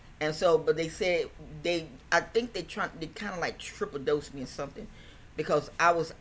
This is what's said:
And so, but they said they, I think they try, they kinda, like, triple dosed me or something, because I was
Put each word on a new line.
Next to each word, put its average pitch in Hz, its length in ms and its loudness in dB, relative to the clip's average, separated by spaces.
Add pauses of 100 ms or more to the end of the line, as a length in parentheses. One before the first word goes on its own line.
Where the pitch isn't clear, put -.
(200)
And 156 140 0
so, 170 220 6
but 151 200 4
they 160 120 -2
said 170 400 2 (340)
they, 170 260 0 (220)
I 170 100 4
think 226 320 -2
they 180 100 -4
try, 185 260 -6 (100)
they 165 80 -6
kinda, 196 320 -8
like, 147 200 -4
triple - 400 -6
dosed 147 340 0
me 143 100 -10
or 127 40 -6
something, - 400 -10 (500)
because 151 420 0
I 170 140 8
was 165 280 2